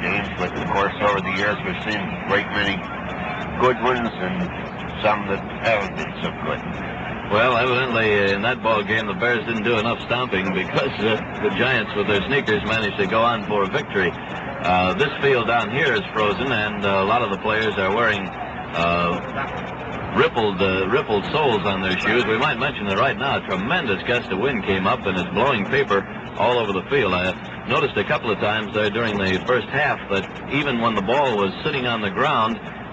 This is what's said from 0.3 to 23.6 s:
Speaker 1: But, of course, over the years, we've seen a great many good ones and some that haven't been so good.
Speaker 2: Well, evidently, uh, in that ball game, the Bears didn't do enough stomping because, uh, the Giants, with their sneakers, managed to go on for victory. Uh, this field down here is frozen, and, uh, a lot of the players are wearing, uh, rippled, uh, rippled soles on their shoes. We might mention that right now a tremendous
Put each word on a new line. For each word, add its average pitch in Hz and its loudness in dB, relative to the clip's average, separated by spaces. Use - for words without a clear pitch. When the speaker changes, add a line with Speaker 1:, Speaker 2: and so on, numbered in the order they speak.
Speaker 1:
But, 90 -2
of - -4
course, 98 0
over 101 2
the 92 -4
years, 104 0
we've 92 -4
seen 107 -2
a 90 -6
great 101 2
many 101 0
good 123 4
ones 120 0
and 92 -4
some 104 2
that 98 -2
haven't 101 0
been 78 -6
so 85 -2
good. 73 -4
Speaker 2:
Well, 117 4
evidently, 120 2
uh, 98 4
in 98 -2
that 120 -2
ball 107 4
game, 107 0
the 101 -2
Bears 117 0
didn't 113 -2
do 117 2
enough 110 0
stomping 101 0
because, - -2
uh, 110 2
the 104 2
Giants, 120 2
with 104 0
their 101 2
sneakers, 107 0
managed 107 -2
to 101 2
go 113 2
on 113 2
for 101 2
victory. 95 0
Uh, 90 0
this - 2
field 131 4
down 113 2
here 139 2
is 104 2
frozen, 107 2
and, 107 -2
uh, 98 4
a - 4
lot 113 4
of 107 0
the 98 -2
players 107 0
are 98 2
wearing, 104 2
uh, - -4
rippled, 104 2
uh, 95 2
rippled 113 2
soles 110 2
on 98 0
their 92 0
shoes. 117 2
We 110 2
might 135 0
mention 135 -2
that 98 0
right 117 2
now 131 0
a 95 0
tremendous 101 0